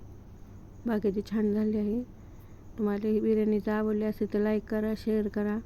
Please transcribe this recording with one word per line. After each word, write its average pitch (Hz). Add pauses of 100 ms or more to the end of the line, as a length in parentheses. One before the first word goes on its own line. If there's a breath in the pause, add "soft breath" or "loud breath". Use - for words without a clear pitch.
(880)
बघा, 226
किती 202 (100)
छान 214
झाली 214
आहे. 208 (760 loud breath)
तुम्हाला 208
ही 214
बिर्याणी 214
जर 214
आवडली 214
असेल 214
तर 208
लाईक 214
करा, 214
शेअर 214
करा, 208